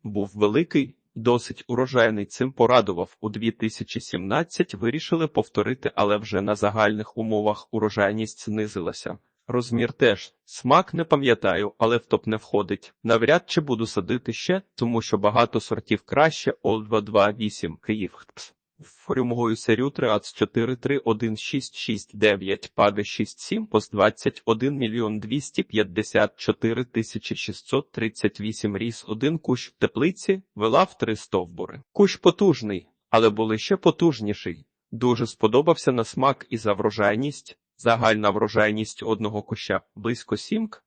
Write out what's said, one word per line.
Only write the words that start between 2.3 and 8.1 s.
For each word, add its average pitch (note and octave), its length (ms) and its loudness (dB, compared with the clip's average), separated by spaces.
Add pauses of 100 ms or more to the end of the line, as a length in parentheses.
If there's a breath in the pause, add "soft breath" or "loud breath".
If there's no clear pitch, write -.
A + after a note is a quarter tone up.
порадував. G#2+ 680 2
У G#2+ 80 -4
дві A2 220 -4
тисячі A2 500 -6
сімнадцять - 760 -4
вирішили D3 520 -2
повторити, A2 680 -2
але G#2 220 0
вже G#2 240 -4
на G#2 140 0
загальних G#2 640 0
умовах G#2+ 520 -2
урожайність G#2+ 720 -2